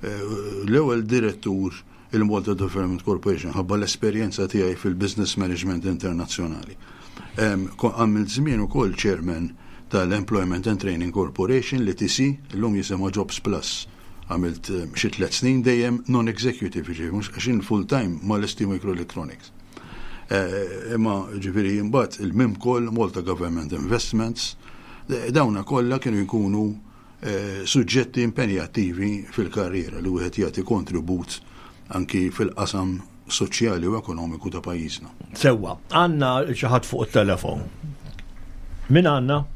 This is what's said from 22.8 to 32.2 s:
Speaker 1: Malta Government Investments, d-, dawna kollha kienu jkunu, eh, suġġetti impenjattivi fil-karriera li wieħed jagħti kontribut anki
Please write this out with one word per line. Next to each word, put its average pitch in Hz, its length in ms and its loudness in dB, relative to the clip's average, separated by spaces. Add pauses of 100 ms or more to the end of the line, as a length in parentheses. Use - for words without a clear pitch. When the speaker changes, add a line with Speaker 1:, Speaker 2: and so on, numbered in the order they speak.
Speaker 1:
Malta 101 300 0
Government 85 520 -2
Investments, 110 840 0 (500)
d-, 123 240 -4
dawna 117 320 4
kollha 123 360 2
kienu 107 260 0
jkunu, 107 400 2 (560)
eh, 98 440 -4
suġġetti 123 600 4
impenjattivi 101 1040 0
fil-karriera 90 680 -2
li 87 80 0
wieħed 90 380 0
jagħti 90 180 -2
kontribut 90 760 -2 (540)
anki 90 380 0